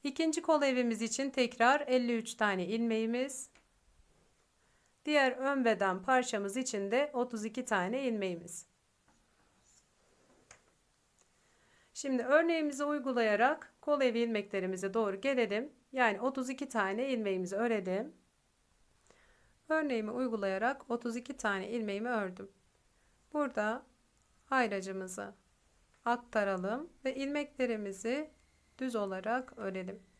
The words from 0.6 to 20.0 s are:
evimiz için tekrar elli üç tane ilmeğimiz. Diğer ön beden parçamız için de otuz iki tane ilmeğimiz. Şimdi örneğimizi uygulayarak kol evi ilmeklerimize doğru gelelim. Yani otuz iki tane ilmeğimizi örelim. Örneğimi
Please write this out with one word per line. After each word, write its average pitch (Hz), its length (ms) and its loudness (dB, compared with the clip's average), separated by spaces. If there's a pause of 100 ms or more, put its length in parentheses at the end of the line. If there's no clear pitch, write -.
evimiz 247 400 2
için 262 280 -2
tekrar 254 500 4
elli 247 360 2
üç 220 180 -4
tane 190 320 2
ilmeğimiz. 226 840 -2 (1500)
Diğer 277 280 4
ön 262 320 0
beden 190 380 2
parçamız 226 540 2
için 208 340 -2
de 285 220 2
otuz 240 320 -2
iki 226 200 -6
tane 220 380 0
ilmeğimiz. 190 640 -4 (3250)
Şimdi 262 280 0
örneğimizi 302 600 4
uygulayarak 247 960 2
kol 294 200 2
evi 240 180 4
ilmeklerimize 196 760 -2
doğru 202 260 0
gelelim. 247 520 0 (200)
Yani 240 280 2
otuz 262 300 -2
iki 269 180 -6
tane 220 400 0
ilmeğimizi 196 480 0
örelim. 214 560 -2 (1600)
Örneğimi 294 420 0